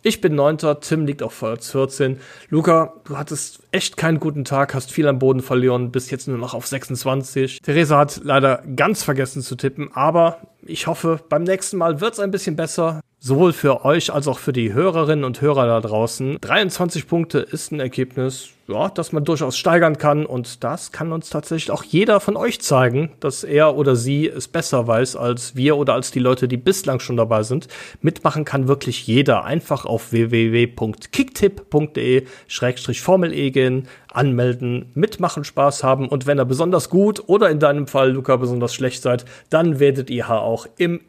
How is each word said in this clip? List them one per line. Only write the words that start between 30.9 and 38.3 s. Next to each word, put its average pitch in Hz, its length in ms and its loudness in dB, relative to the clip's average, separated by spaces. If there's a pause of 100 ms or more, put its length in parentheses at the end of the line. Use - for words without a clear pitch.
kicktipp - 580 -2
punkt 151 280 0
d 127 220 2
e 127 80 -4 (200)
schrägstrich - 540 -4
formel 175 320 2
e 139 180 -2
gehen, 131 380 0 (240)
anmelden, 123 800 0
mitmachen, 170 500 -2
Spaß 143 400 0
haben. 131 240 2
Und 131 180 -4
wenn 143 140 2
er 127 60 2
besonders 160 440 0
gut 202 380 2
oder 196 220 4
in 156 100 2
deinem 147 280 2
Fall, 135 240 2
Luca, 131 260 2